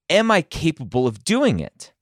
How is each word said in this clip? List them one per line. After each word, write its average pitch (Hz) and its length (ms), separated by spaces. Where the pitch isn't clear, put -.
am 220 220
I 202 100
capable 127 640
of 107 160
doing 226 380
it? - 420